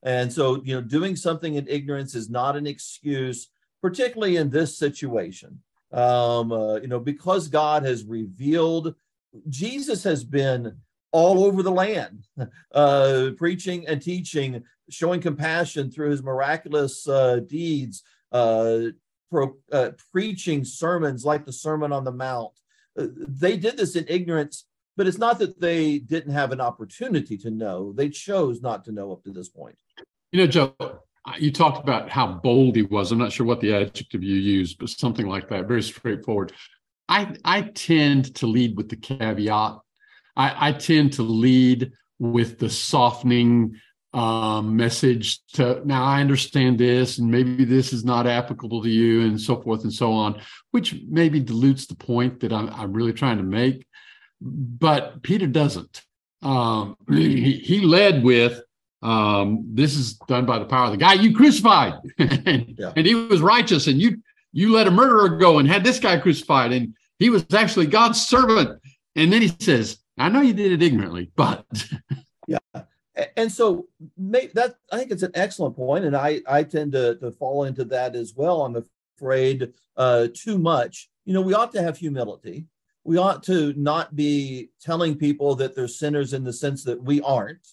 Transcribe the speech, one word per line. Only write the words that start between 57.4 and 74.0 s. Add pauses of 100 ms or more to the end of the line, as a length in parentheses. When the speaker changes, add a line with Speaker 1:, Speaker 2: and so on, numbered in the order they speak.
Speaker 2:
he
led
with, (400)
um,
"This
is (140)
done
by
the
power
of
the
guy
you
crucified." (140)
<laughs>
And,
Speaker 1:
Yeah.
Speaker 2:
and
he
was
righteous,
and
you, (300)
you
let
a
murderer
go
and
had
this
guy
crucified,
and (240)
he
was
actually
God's
servant. (380)
And
then
he (100)
says, (200)
"I
know
you
did
it
ignorantly,
but."
<laughs> (760)
Speaker 1:
Yeah. (580)
A-,
and
so (320)